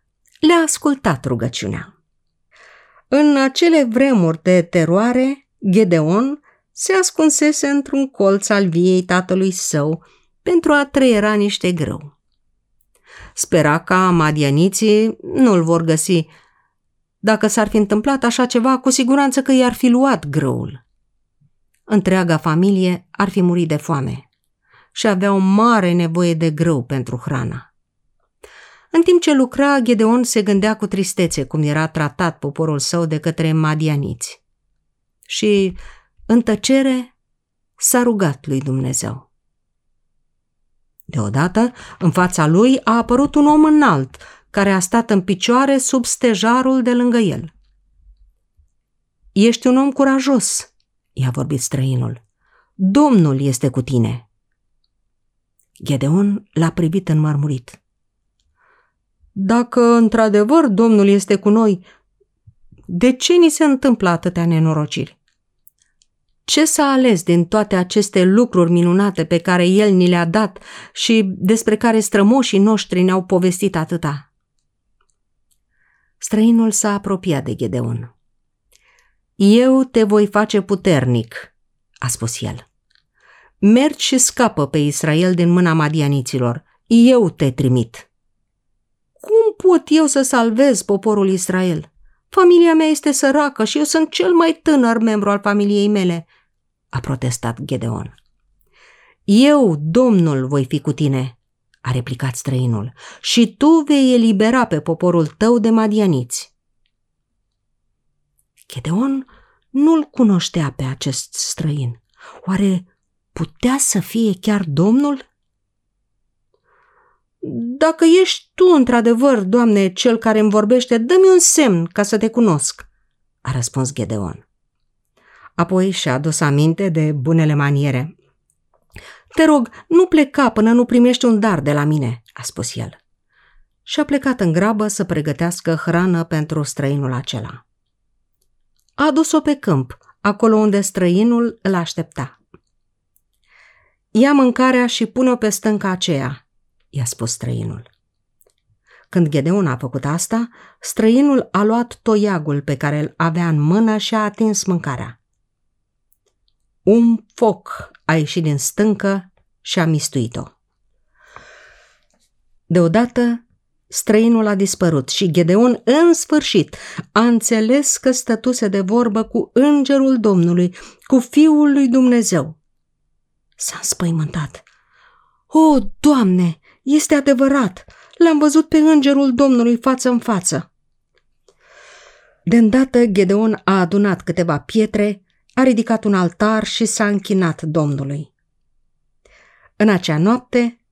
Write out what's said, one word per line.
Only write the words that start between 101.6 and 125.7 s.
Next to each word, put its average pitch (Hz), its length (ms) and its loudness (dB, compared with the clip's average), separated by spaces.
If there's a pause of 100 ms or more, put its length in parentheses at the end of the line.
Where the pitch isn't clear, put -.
a 127 100 -6
replicat 127 440 -6
străinul, 123 580 -4 (280)
„și 233 360 0
tu 311 280 4
vei 269 280 2
elibera 226 520 2
pe 151 140 -4
poporul 170 460 -2
tău 233 340 0
de 220 100 0
madianiți.” 208 880 -2 (2250)
Gedeon 240 520 -4 (440)
nu-l 302 340 2
cunoștea 175 680 -2
pe - 120 -10
acest 131 500 -8
străin. 147 680 -6 (440)
Oare 190 520 -2 (340)
putea 247 480 -4
să - 200 -2
fie 226 400 -2
chiar 208 280 -2
Domnul? 233 640 0 (2500)
„Dacă 320 280 2 (160)
ești - 320 -4
tu, 370 120 2 (100)
într-adevăr, 240 640 2
Doamne, 202 540 2
cel 233 240 0
care 220 220 0
îmi 214 100 2
vorbește, 220 480 2
dă-mi 370 360 4
un 359 60 6
semn 220 460 2
ca - 180 -4
să 202 140 -2
te 220 120 -2
cunosc”, 208 600 -2 (520)
a 131 100 -6
răspuns 131 420 -6
Gedeon. 101 500 -8 (1120)
Apoi 185 360 -2